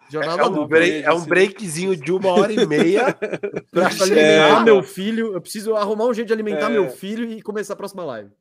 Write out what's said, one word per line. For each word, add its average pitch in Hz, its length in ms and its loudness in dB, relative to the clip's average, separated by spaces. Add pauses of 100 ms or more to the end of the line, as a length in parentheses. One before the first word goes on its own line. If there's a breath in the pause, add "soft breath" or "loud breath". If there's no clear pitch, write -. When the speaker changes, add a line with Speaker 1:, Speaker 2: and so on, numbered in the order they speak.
Speaker 1:
Jornada 156 340 -4
Speaker 2:
É, - 20 4
é - 40 4
um 190 40 0
Speaker 1:
dupla. - 160 -4
Speaker 2:
break, 160 360 2
é 151 80 4
um 170 40 2
Speaker 3:
Esse 170 120 -8
Speaker 2:
breakzinho 185 680 0
de 151 160 -6
uma 190 200 0
hora 196 200 2
e 220 140 0
meia 170 480 2
Speaker 1:
<laughs> - 580 -10
Speaker 2:
pra 175 160 2
Speaker 1:
Pra - 20 0
Speaker 2:
chegar. - 140 -2
Speaker 1:
alimentar 156 560 6
Speaker 3:
É. 226 40 2
Speaker 1:
meu 208 180 6
filho, 220 500 -6
eu 180 80 -6
preciso 214 340 -6
arrumar 214 320 -2
um 254 80 0
jeito 214 140 -6
de 220 60 -4
alimentar 214 320 -2
Speaker 3:
É. 226 80 -2
Speaker 1:
meu 202 140 0
filho 226 400 -8
e 220 140 -12
começar 202 300 -10
a 190 40 -8
próxima 190 280 -12
live. 110 260 -12 (100)